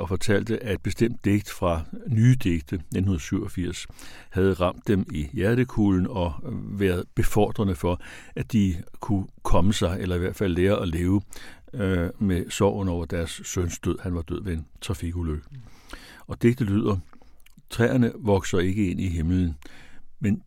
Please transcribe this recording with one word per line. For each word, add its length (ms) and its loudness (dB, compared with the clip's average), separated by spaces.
og 80 -4
fortalte, 540 0
at 120 -2
et 80 -4
bestemt 420 0
digt 260 2
fra, 320 0
nye 280 6
digte, 460 0
nitten 260 0
syvogfirs, 680 -4
havde 220 4
ramt 360 -2
dem 240 2
i 200 -4
hjertekuglen 720 2
og, 260 -4
øh, 340 -8
været 240 2
befordrende 600 2
for, 260 -2
at 160 -6
de 300 2
kunne 260 -2
komme 300 6
sig, 280 0
eller 160 -2
i 20 0
hvert 180 -2
fald 180 0
lære 280 4
at 60 -2
leve, 340 2
øh, 440 0
med 320 0
sorgen 380 0
over 160 -2
deres 400 -6
søns 340 -4
død. 240 -2
Han 120 -4
var 80 -4
død 220 -6
ved 80 -6
en 140 -6
trafikulykke. 640 -6
Og 160 -8
digtet 240 4
lyder: 300 2
"Træerne 480 4
vokser 400 2
ikke 320 2
ind 100 -2
i 80 0
himlen, 480 2
men 260 0